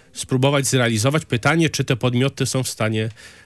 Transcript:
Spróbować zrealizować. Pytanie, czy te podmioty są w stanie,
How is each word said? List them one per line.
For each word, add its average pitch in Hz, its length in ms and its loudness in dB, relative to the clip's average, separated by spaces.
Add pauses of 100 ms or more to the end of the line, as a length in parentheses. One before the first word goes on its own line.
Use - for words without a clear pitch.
(120)
Spróbować 139 540 0
zrealizować. 127 580 0
Pytanie, 151 460 2
czy 135 140 -4
te 127 120 0
podmioty 127 500 0
są 131 160 -2
w - 60 -4
stanie, 110 400 -2 (380)